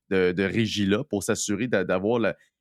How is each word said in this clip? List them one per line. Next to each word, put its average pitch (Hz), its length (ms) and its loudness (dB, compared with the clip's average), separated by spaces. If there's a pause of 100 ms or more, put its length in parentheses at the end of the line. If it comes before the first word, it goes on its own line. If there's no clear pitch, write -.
de, 92 240 2
de 92 100 0
régie-là 104 600 0
pour 101 180 -4
s'assurer 107 440 -2
d'a-, 101 180 0
d'avoir 95 340 0
la, 95 160 0 (260)